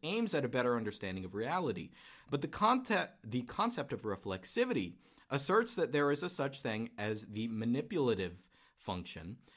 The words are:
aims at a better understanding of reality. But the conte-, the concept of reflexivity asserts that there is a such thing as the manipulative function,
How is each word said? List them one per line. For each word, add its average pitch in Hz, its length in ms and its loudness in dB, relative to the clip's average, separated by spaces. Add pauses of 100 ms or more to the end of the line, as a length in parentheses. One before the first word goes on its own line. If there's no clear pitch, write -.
aims 196 300 0
at 143 120 2
a 120 40 0
better 123 280 2
understanding 98 480 -4
of 92 100 -8
reality. 120 540 -2 (420)
But 143 80 2
the 139 80 -4
conte-, 214 640 4 (160)
the 120 160 -2
concept 196 500 -2
of 110 120 -6
reflexivity 110 920 0 (360)
asserts 190 460 2
that 165 160 2
there 143 220 4
is 147 100 -2
a 180 60 -2
such 139 320 -4
thing 113 360 -2
as 107 280 -2
the 110 240 -4
manipulative 113 920 0 (360)
function, 90 580 -8 (220)